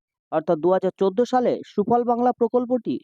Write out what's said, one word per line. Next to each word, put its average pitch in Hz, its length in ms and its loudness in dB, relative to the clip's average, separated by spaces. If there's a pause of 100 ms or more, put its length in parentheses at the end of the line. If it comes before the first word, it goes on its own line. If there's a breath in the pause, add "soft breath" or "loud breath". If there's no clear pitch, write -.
(320)
অর্থাৎ 160 260 0
দুহাজার 180 400 0
চোদ্দ 190 200 0 (120)
সালে 247 220 0 (140)
সুফল 233 380 0
বাংলা 240 280 0
প্রকল্পটি 247 720 -2